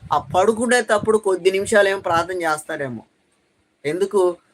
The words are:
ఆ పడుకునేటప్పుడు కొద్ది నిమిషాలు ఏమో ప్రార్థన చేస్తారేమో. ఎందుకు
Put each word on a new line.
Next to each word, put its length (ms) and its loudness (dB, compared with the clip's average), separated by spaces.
ఆ 40 4
పడుకునేటప్పుడు 1000 0
కొద్ది 340 0
నిమిషాలు 380 2
ఏమో 100 -2
ప్రార్థన 420 -2
చేస్తారేమో. 600 -6
ఎందుకు 520 0